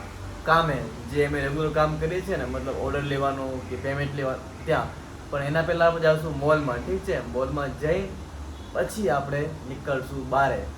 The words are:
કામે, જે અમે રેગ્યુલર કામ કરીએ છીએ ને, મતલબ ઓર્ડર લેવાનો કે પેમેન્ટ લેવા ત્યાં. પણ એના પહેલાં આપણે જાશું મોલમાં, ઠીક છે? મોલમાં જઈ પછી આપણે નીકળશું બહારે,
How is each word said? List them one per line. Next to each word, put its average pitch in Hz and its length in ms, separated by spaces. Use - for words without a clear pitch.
કામે, 156 340
જે 147 120
અમે 143 160
રેગ્યુલર 151 280
કામ 156 280
કરીએ 165 240
છીએ 185 140
ને, 139 100
મતલબ 127 300
ઓર્ડર 139 260
લેવાનો 135 680
કે 127 60
પેમેન્ટ 139 400
લેવા 135 200
ત્યાં. 143 200
પણ 143 140
એના 151 180
પહેલાં 170 260
આપણે 165 140
જાશું 156 360
મોલમાં, 143 400
ઠીક 185 220
છે? 143 280
મોલમાં 135 520
જઈ 180 280
પછી 185 360
આપણે 143 400
નીકળશું 135 600
બહારે, 127 360